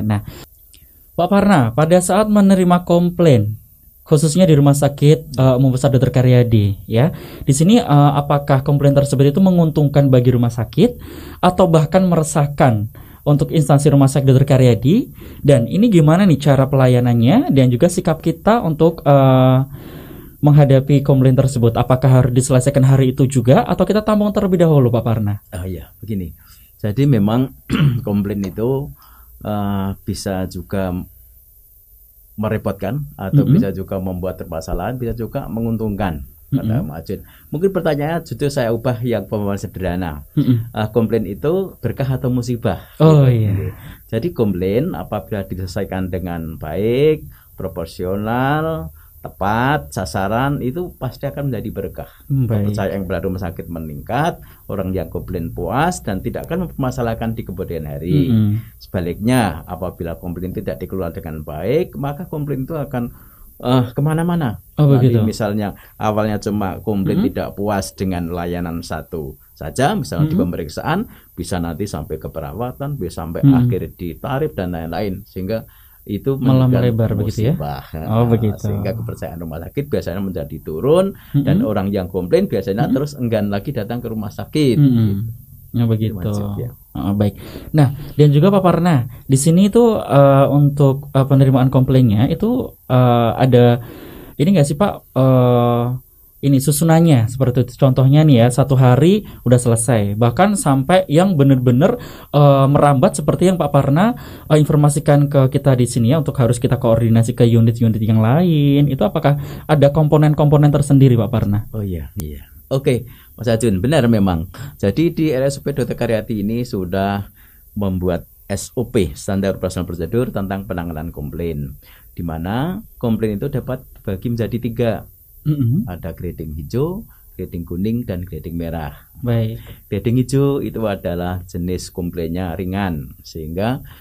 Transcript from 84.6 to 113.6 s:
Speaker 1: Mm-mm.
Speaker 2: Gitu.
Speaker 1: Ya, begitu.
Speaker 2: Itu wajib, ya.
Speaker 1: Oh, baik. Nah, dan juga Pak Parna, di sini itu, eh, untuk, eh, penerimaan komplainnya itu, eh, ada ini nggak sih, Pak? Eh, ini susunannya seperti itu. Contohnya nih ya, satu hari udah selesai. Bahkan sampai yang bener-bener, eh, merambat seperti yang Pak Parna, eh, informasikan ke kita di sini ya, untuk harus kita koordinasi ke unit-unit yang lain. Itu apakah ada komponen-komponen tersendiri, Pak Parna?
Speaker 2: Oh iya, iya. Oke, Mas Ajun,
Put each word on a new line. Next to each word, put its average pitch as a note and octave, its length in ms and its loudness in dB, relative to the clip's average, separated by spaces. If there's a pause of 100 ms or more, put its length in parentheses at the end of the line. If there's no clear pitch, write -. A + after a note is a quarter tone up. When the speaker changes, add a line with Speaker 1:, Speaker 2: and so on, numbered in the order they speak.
Speaker 1:
Mm-mm. B2 240 4
Speaker 2:
Gitu. G2+ 180 -2 (540)
Speaker 1:
Ya, A#2+ 80 0
begitu. A2 320 -2
Speaker 2:
Itu G#2 160 -6
wajib, G2+ 240 -6
ya. A#2+ 140 -8 (260)
Speaker 1:
Oh, - 160 -2
baik. G2+ 240 -2 (400)
Nah, C#3+ 160 4 (240)
dan D3 160 6
juga D3 160 4
Pak G3 160 2
Parna, E3 400 2 (240)
di C3+ 80 2
sini E3+ 320 4
itu, A3+ 320 2
eh, C#3 480 6
untuk, C#3+ 640 2
eh, C3+ 160 2
penerimaan C3+ 400 4
komplainnya B2+ 640 4
itu, A#3 400 -2 (160)
eh, A#2+ 480 4
ada A#2+ 480 4 (560)
ini D3+ 160 2
nggak C#3+ 80 4
sih, - 160 -2
Pak? - 320 -4
Eh, B2 720 2 (520)
ini C#3 240 2
susunannya D#3+ 640 4
seperti B2 400 0
itu. - 160 -14
Contohnya C3+ 400 4
nih C3 240 6
ya, B2 80 0
satu C3 240 2
hari C3 480 4 (160)
udah B2 160 4
selesai. A2+ 560 0
Bahkan A#2+ 400 2
sampai D#3+ 560 2
yang F3+ 240 2
bener-bener, C#3 640 4 (320)
eh, C#3 400 6
merambat C#3+ 480 2
seperti D3+ 320 0
yang F3+ 80 0
Pak D3 160 -2
Parna, D3 400 2 (320)
eh, D#3 120 4
informasikan D3 680 2
ke C#3 240 2
kita C#3 240 2
di B2 160 2
sini A#2+ 240 2
ya, D#3+ 80 0
untuk - 160 -4
harus A#2 240 2
kita B2 160 0
koordinasi A2+ 560 2
ke - 80 0
unit-unit A2+ 560 4
yang A2 240 2
lain. C#3+ 640 4
Itu C#3 160 -2
apakah D3+ 340 0 (300)
ada C#3+ 240 4
komponen-komponen D3+ 800 4
tersendiri, C#3 480 4
Pak G#2 120 -2
Parna? G2+ 440 -2
Speaker 2:
Oh A2 80 -6
iya, E2+ 400 -8
iya. D2+ 240 -14 (240)
Oke, C3+ 380 -2 (260)
Mas A2+ 160 -4
Ajun, A2 320 0